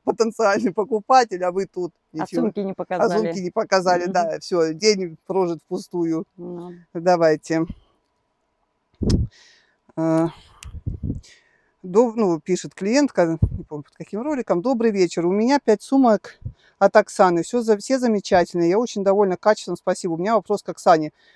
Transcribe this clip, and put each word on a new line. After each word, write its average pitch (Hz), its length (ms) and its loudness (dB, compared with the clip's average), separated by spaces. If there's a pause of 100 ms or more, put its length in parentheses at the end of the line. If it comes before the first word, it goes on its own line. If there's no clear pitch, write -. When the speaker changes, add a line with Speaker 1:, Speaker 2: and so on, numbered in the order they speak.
Speaker 1:
потенциальный 214 680 0
покупатель, 214 720 0
а 180 60 -2
вы 185 160 -4
тут 175 260 -8 (220)
Speaker 2:
А 156 80 -8
Speaker 1:
ничего. 220 200 -4
Speaker 2:
сумки 208 180 -4
не 190 120 -6
Speaker 1:
А - 20 -8
Speaker 2:
показали. 180 520 -2
Speaker 1:
сумки 170 140 -6
не 180 100 -6
показали, 185 540 0
Speaker 2:
Мгм. 185 80 -4
Speaker 1:
да, 170 280 -2
всё, 165 320 0
день 180 540 -2
прожит 180 380 0
впустую. 165 600 -4 (120)
Speaker 2:
Ну. 175 360 -14 (220)
Speaker 1:
Давайте. 165 720 0 (2250)
Э, 160 320 0 (1500)
доб-, 214 340 2
ну, 180 240 0
пишет 175 340 -4
клиентка, 196 640 0 (120)
не - 140 -10
помню, 147 200 -14
под - 100 -20
каким 196 280 -12
роликом. 247 400 -4
«Добрый 233 280 0
вечер. 175 360 0
У 175 60 0
меня 233 260 2
пять 214 240 2
сумок 247 560 2 (400)
от 196 180 4
Оксаны. 180 460 4
Всё 240 200 -2
за-, 220 160 2
все 254 200 -2
замечательные. 185 720 2
Я 190 80 2
очень 214 260 -4
довольна 196 320 2
качеством. 208 400 0
Спасибо. 180 380 -4
У - 40 -8
меня 196 160 0
вопрос 202 280 -2
к - 60 -16
Оксане. 160 440 2 (240)